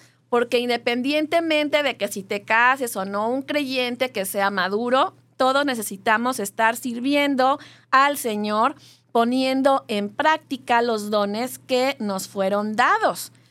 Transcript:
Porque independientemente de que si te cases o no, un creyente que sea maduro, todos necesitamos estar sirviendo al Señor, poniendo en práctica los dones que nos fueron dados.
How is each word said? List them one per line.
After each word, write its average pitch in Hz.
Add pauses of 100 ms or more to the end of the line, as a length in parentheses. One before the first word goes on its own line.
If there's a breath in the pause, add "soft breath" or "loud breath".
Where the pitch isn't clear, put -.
(300 soft breath)
Porque 240
independientemente 294
de 254
que 202
si 196
te 202
cases 240
o 190
no, 202
un 269
creyente 254
que 196
sea 196
maduro, 226 (220)
todos 262
necesitamos 233
estar 226
sirviendo 269 (320 loud breath)
al 277
Señor, 214 (380 loud breath)
poniendo 262
en 208
práctica 285
los 214
dones 214
que 262
nos 190
fueron 202
dados. 320 (180 soft breath)